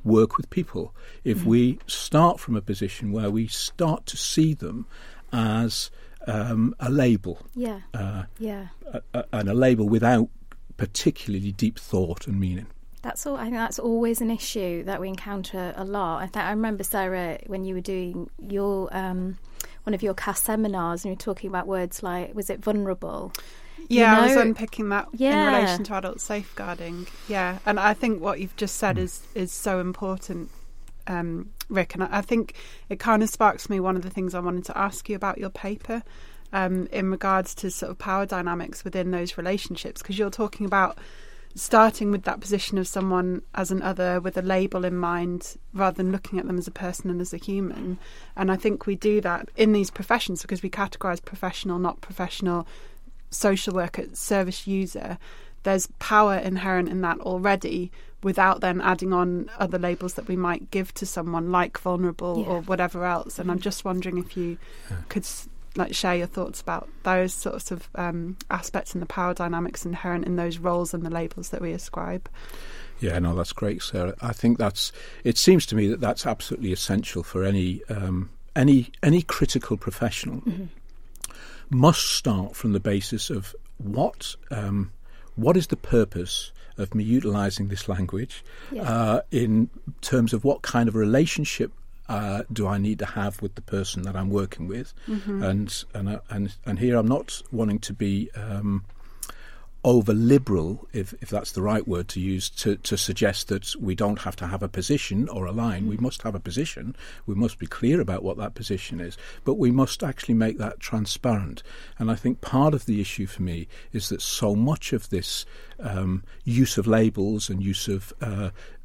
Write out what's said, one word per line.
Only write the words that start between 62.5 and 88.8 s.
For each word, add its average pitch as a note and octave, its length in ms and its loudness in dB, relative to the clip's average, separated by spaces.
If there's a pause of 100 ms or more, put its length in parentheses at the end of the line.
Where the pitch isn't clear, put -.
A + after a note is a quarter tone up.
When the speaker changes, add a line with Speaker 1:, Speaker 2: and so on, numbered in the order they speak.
Speaker 3:
or F3 80 0
whatever F3+ 420 0
else. - 360 -4
And F3+ 100 -2
I'm F3+ 80 2
Speaker 2:
Mm-hmm. - 60 -4
Speaker 3:
just G3+ 200 -4
wondering F3+ 340 -2
if F3+ 180 -6
you E3+ 200 -2 (320)
Speaker 1:
Yeah. F#2+ 80 -6 (120)
Speaker 3:
could - 160 -4
s-, - 240 -10 (280)
like, - 180 -2
share F3+ 220 2
your F3 100 0
thoughts - 340 -6
about - 280 -6 (160)
those F#3 280 4
sorts - 380 -6
of, E3+ 240 -8
um, F3 420 -4 (140)
aspects - 420 -4
and F3+ 80 -4
the E3 60 -4
power F3+ 260 0
dynamics E3+ 540 -4
inherent F3 400 -2
in F3+ 80 0
those E3+ 240 0
roles F3 340 0
and E3+ 140 -4
the D#3+ 40 -6
labels E3 400 -4
that - 120 -4
we E3 80 -4
ascribe. F3 580 -6 (720)
Speaker 1:
Yeah, F2 220 0
no, E2+ 160 2
that's F2 160 0
great, E2+ 280 -2
Sarah. F#2 400 -2
I A#2 120 -2
think A#2+ 260 4
that's, - 320 0 (320)
it A#2+ 160 2
seems F#3 280 8
to G#2+ 100 -2
me G#2 100 6
that G#2+ 140 0
that's A#2 260 0
absolutely A2+ 460 -2
essential F#2+ 500 0
for F#2 220 -2
any, F#2+ 440 2
um, F#2 420 -2 (260)
any, C3 340 8 (100)
any D#3+ 220 8
critical - 540 2
professional - 640 -2
Speaker 2:
Mm-hmm. F#3+ 240 -4 (1080)
Speaker 1:
must C#3 340 6 (120)
start G2 400 0
from A2 160 2
the G2 80 4
basis G2+ 500 0
of G2+ 240 -6 (240)
what, - 560 -2 (160)
um, G2+ 400 -2 (460)
what C3+ 200 6
is F3 120 4
the - 80 0
purpose - 720 2 (260)
of G2 180 -4
me G#2+ 100 2
utilising G#2 640 2
this G2 200 -4
language, F#2+ 560 -2 (280)
Speaker 2:
Yeah. A3+ 100 -6